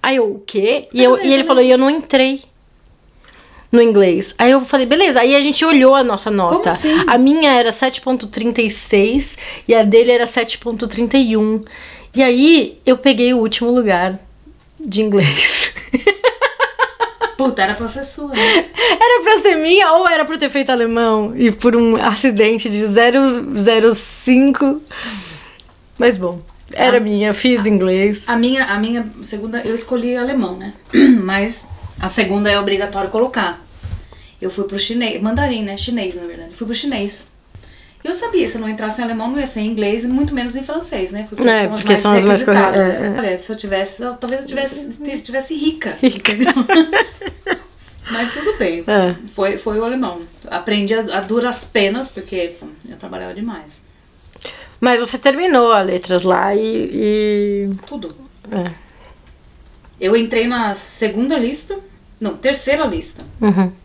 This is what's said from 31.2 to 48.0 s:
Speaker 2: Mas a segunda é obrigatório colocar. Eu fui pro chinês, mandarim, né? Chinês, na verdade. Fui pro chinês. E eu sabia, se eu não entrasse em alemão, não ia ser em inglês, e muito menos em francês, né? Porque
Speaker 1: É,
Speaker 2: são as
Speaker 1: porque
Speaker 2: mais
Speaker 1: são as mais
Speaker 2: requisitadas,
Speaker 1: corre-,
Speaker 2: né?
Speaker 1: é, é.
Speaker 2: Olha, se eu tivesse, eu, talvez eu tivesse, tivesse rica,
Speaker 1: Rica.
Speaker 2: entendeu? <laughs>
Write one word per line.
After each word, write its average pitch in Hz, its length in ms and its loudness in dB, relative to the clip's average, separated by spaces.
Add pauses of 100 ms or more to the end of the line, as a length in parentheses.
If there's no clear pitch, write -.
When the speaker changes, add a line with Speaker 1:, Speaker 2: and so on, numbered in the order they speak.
Speaker 2:
Mas 196 440 -4 (340)
a - 80 -6
segunda 208 420 -2
é 202 80 2
obrigatório 196 520 -4
colocar. 226 520 -4 (760)
Eu 190 100 -6
fui 196 140 -6
pro 196 140 -8
chinês, 226 420 -4
mandarim, 233 420 -2
né? 202 140 -8
Chinês, 202 380 -6
na 175 80 -12
verdade. 170 320 -16
Fui 226 120 -10
pro 233 80 -6
chinês. 226 520 -8 (760)
E 294 40 -8
eu 349 60 -6
sabia, 440 320 -2
se - 100 -8
eu 220 40 -8
não 214 80 -6
entrasse 214 320 -8
em 240 40 -4
alemão, 226 260 -6
não 285 100 -4
ia 269 80 -4
ser 220 140 -8
em 208 40 -4
inglês, 214 380 -4
e - 20 -4
muito 277 260 -2
menos 247 220 -6
em 269 80 -8
francês, 294 480 -8
né? 208 180 -10
Porque 208 200 -6
Speaker 1:
É, 220 160 4
Speaker 2:
são 208 100 -4
as 214 60 -8
Speaker 1:
porque 208 80 -4
Speaker 2:
mais 202 120 6
Speaker 1:
são 208 140 4
as 190 100 4
mais 202 180 4
Speaker 2:
requisitadas, 196 340 2
Speaker 1:
corre-, 190 120 4
Speaker 2:
né? 180 120 -2
Speaker 1:
é, 202 160 -4
é. - 20 -4
Speaker 2:
Olha, 190 200 -4
se - 120 -14
eu 214 60 -8
tivesse, 196 460 -6
eu, 247 120 -8
talvez 254 280 -8
eu 269 40 -14
tivesse, 277 420 -8 (340)
tivesse 269 340 -8
rica, 294 440 -4
Speaker 1:
Rica. 214 320 0
Speaker 2:
entendeu? 240 220 0
<laughs> 370 1500 -2